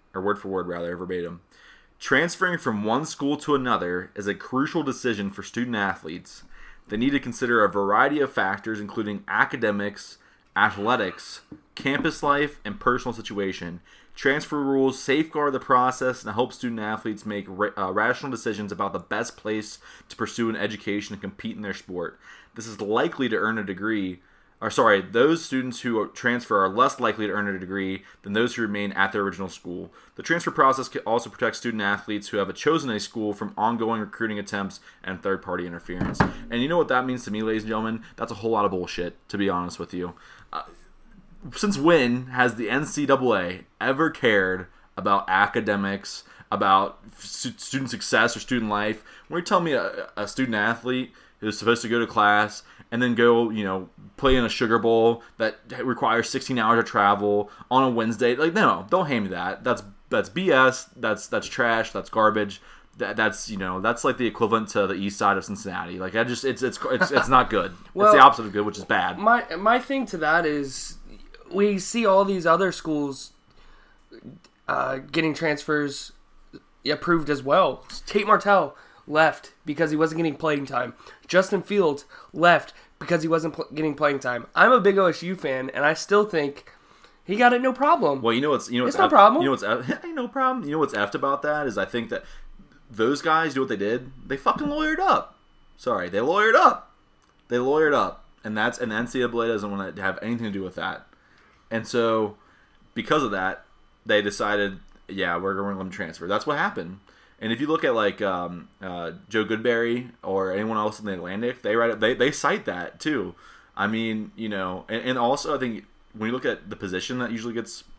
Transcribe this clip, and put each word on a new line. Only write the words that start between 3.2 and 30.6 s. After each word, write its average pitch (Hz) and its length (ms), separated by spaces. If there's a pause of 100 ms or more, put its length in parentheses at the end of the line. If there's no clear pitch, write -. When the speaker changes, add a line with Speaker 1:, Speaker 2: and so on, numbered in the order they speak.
Speaker 1:
to 147 160
another 92 640
is 101 100
a 101 80
crucial 147 480
decision 113 480
for 98 140
student 120 320
athletes. 95 640 (460)
They 107 80
need 123 140
to 139 100
consider 120 420
a 98 80
variety 107 500
of 131 120
factors, 104 480
including 104 480
academics, 104 880 (380)
athletics, 104 840 (340)
campus 143 460
life, 143 420
and 101 160
personal 123 340
situation. 95 640 (360)
Transfer 147 440
rules 135 400
safeguard 147 540
the 123 60
process 127 640
and 107 100
help 123 180
student 117 280
athletes 107 440
make 104 240
ra-, 98 300
uh, 95 120
rational 120 400
decisions 104 400
about 98 220
the 95 60
best 107 380
place 107 420 (320)
to - 60
pursue 113 340
an 110 60
education 104 580
and 98 80
compete 104 340
in 104 60
their 101 100
sport. 87 460 (360)
This 113 120
is 107 160
likely 123 480
to 107 60
earn 110 200
a 107 80
degree, 95 560 (400)
or 110 100
sorry, 107 300
those 127 420
students 127 380
who 110 280
transfer 120 540
are 95 60
less 123 320
likely 110 280
to 92 40
earn 101 160
a 95 100
degree 95 440 (180)
than 101 140
those 120 220
who 117 60
remain 101 300
at 95 200
their 104 100
original 95 260
school. 87 420 (260)
The - 60
transfer 170 280
process 135 380